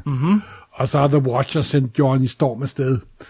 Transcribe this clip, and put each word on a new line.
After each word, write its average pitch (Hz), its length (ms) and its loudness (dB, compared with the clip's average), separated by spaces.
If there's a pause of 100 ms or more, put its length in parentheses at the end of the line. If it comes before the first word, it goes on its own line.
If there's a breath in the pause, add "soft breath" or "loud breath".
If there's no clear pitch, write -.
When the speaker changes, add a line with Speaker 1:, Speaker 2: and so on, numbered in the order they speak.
Speaker 1:
Mhm. 151 360 2 (300 loud breath)
Speaker 2:
Og 135 160 -4
så 147 120 0
har 143 80 4
The 143 100 2
Watcher 131 440 0
sendt 135 380 -2
Johnny 131 260 2
Storm 123 380 -2
afsted 131 360 -2 (300 loud breath)